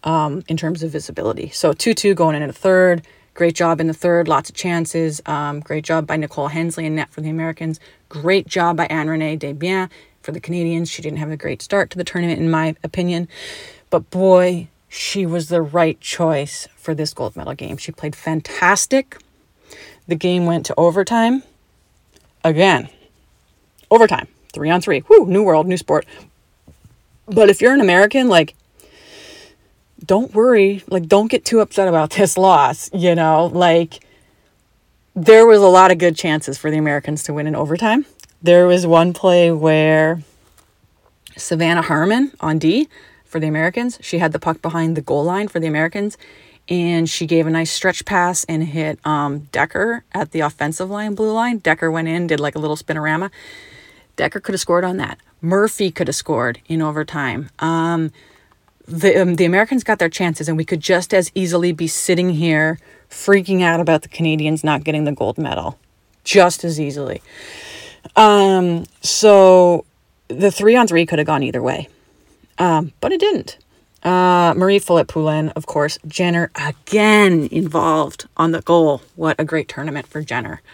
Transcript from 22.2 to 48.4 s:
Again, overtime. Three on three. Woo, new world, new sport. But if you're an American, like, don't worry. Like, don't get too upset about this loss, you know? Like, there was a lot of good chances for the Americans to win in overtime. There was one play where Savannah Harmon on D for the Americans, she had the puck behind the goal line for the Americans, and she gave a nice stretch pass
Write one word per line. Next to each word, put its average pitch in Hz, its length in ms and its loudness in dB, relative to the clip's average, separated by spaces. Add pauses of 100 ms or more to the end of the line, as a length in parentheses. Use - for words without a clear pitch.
Again, 165 460 2 (1000)
overtime. 220 380 4 (260)
Three 151 160 -4
on 175 100 2
three. 160 300 -2
Woo, 392 160 8
new 190 160 2
world, 165 240 2
new 180 100 -2
sport. - 300 -2 (1200)
But 208 220 4
if 196 120 2
you're 240 120 4
an 277 80 2
American, 208 480 4
like, 165 280 -2 (1500)
don't 202 300 0
worry. 208 540 4
Like, 180 180 -4
don't 202 240 4
get - 140 -2
too 226 160 2
upset 196 260 0
about 160 240 0
this - 260 0
loss, 170 560 4
you 175 220 2
know? 160 320 2
Like, 170 580 0 (1080)
there 220 320 8
was 214 160 8
a 190 60 8
lot 185 240 8
of 175 60 0
good 170 180 2
chances 151 420 -4
for 156 140 -4
the 156 60 -2
Americans 151 460 -2
to 151 80 -8
win 151 140 -6
in 156 80 -4
overtime. 214 500 -2 (380)
There 175 240 8
was 180 180 4
one 170 280 4
play 175 400 2
where 156 720 2 (1120)
Savannah 165 460 0
Harmon 196 580 0
on 160 180 -2
D 208 300 0 (360)
for - 140 -10
the 156 80 -4
Americans, 180 540 -4
she - 180 -6
had 160 140 0
the - 80 -6
puck 160 200 -4
behind 165 360 -4
the 151 40 -4
goal 143 220 -2
line 185 240 -4
for 175 140 -8
the 160 80 -4
Americans, 165 500 -4 (500)
and 170 400 -2
she - 180 -6
gave 165 200 2
a 160 40 -2
nice 165 200 -2
stretch - 340 -4
pass 180 400 -2